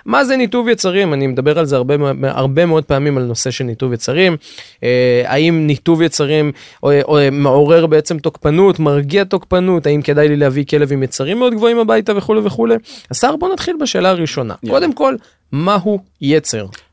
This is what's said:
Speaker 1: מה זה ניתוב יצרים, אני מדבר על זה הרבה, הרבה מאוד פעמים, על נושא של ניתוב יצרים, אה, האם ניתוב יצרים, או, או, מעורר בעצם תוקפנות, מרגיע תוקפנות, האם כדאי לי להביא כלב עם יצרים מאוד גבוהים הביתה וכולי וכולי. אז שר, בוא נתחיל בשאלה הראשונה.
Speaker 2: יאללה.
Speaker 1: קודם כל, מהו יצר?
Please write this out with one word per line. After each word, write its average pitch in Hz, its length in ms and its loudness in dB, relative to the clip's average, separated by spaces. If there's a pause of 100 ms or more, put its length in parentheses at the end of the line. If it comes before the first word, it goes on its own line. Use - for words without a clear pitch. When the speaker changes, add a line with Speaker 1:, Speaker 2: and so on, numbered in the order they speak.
Speaker 1:
מה 262 200 0
זה 262 100 0
ניתוב 240 340 0
יצרים, 190 440 0
אני 139 140 0
מדבר 135 320 0
על 165 60 2
זה 139 100 -2
הרבה, 131 200 0 (280)
הרבה 135 420 0
מאוד 160 180 2
פעמים, 143 340 -2
על 127 60 -2
נושא 120 280 -4
של 135 120 -6
ניתוב 120 300 -4
יצרים, 156 440 0 (460)
אה, 123 420 2
האם 156 420 0
ניתוב 156 340 0
יצרים, 151 500 0 (320)
או, 143 180 4
או, 147 160 2 (300)
מעורר 147 400 4
בעצם 156 320 0
תוקפנות, 160 600 2
מרגיע 147 440 0
תוקפנות, 185 640 0
האם 147 160 2
כדאי 147 260 2
לי 147 80 2
להביא 143 300 0
כלב 147 280 0
עם 135 100 -2
יצרים 139 360 -4
מאוד 247 140 0
גבוהים 233 260 0
הביתה 220 380 0
וכולי 214 220 0
וכולי. 226 360 0 (340)
אז 127 100 -6
שר, 285 160 0
בוא 359 180 -2
נתחיל 359 280 -6
בשאלה 185 280 -2
הראשונה. 151 440 -4 (100)
Speaker 2:
יאללה. 247 160 0
Speaker 1:
קודם 330 140 -2
כל, 269 220 -2 (360)
מהו 196 480 -2 (220)
יצר? 143 440 -2 (280)